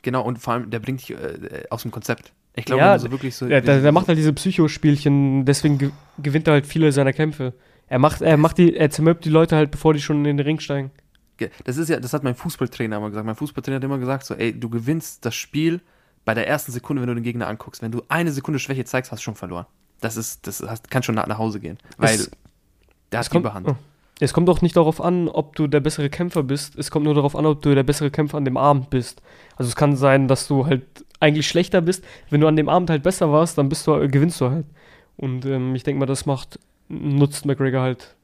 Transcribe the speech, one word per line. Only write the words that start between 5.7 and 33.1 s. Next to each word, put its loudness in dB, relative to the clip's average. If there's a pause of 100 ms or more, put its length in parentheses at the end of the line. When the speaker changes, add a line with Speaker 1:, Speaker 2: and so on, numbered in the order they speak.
Speaker 2:
ge-, -2 (260)
gewinnt -2
er 6
halt 4
viele 2
seiner 2
Kämpfe. -4 (320)
Er -2
macht, 2
er 6
macht 4
die, 6
er 2
zermürbt 2
die -2
Leute 4
halt, 4
bevor 2
die 0
schon 0
in 0
den 0
Ring -2
steigen. -6 (480)
Speaker 1:
Ge-, -6 (140)
das -4
ist -2
ja, 0
das -6
hat -4
mein -2
Fußballtrainer -6
immer -6
gesagt. -8
Mein -6
Fußballtrainer -8
hat -6
immer -4
gesagt -6
so, -10
„Ey, -4
du -8
gewinnst -6
das -6
Spiel -4 (440)
bei -2
der -2
ersten -4
Sekunde, -6
wenn -4
du -4
den -6
Gegner -6
anguckst. -12
Wenn -8
du -6
eine 0
Sekunde -6
Schwäche -6
zeigst, -6
hast -14
du -14
schon -8
verloren.“ -12 (340)
Das -6
ist, -10
das -10
hast, -14
kannst -4
schon -2
nach, -2
nach -6
Hause -6
gehen, -12 (200)
weil 2
Speaker 2:
Es, -4 (800)
Speaker 1:
der -2
Speaker 2:
es -4
Speaker 1:
hat -6
die -4
Speaker 2:
kommt, 2
Speaker 1:
Überhand. -6
Speaker 2:
oh. 0 (440)
Es 0
kommt 4
auch 2
nicht 0
darauf 2
an, 0
ob -6
du 0
der 2
bessere -2
Kämpfer -4
bist. -4
Es -10
kommt -2
nur 2
darauf 2
an, 0
ob 2
du 4
der 4
bessere 0
Kämpfer -2
an -2
dem -2
Abend 2
bist. -4 (360)
Also -4
es -6
kann 4
sein, 4
dass 0
du 2
halt 0 (360)
eigentlich 2
schlechter 2
bist. -2 (280)
Wenn 4
du 6
an 4
dem 2
Abend 2
halt 0
besser 2